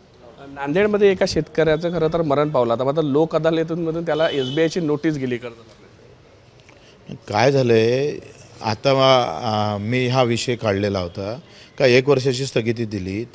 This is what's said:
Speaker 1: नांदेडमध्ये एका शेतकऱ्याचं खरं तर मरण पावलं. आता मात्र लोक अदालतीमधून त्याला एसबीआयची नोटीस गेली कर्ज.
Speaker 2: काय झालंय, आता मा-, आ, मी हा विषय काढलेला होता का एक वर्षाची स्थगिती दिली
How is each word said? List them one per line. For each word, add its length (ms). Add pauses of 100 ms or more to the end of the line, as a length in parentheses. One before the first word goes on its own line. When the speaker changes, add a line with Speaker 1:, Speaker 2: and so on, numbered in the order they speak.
(540)
Speaker 1:
नांदेडमध्ये 580
एका 160
शेतकऱ्याचं 640
खरं 220
तर 80
मरण 280
पावलं. 240
आता 100
मात्र 180
लोक 340
अदालतीमधून 720
त्याला 240
एसबीआयची 500
नोटीस 380
गेली 200
कर्ज. 160 (1700)
Speaker 2:
काय 240
झालंय, 600 (500)
आता 320
मा-, 520
आ, 320
मी 300
हा 160
विषय 320
काढलेला 440
होता 400 (400)
का 60
एक 240
वर्षाची 360
स्थगिती 400
दिली 500